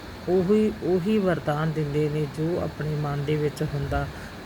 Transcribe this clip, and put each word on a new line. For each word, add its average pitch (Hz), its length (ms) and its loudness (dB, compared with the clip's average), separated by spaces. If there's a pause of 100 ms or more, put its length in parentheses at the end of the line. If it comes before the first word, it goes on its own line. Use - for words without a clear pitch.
(300)
ਉਹੀ, 196 420 4 (120)
ਉਹੀ 185 340 2
ਵਰਦਾਨ 160 540 2
ਦਿੰਦੇ 151 380 0
ਨੇ 151 180 0 (100)
ਜੋ 160 240 0
ਆਪਣੇ 151 280 -4
ਮਨ 143 360 -2
ਦੇ 151 100 0
ਵਿੱਚ 151 280 0
ਹੁੰਦਾ, 143 440 -2 (380)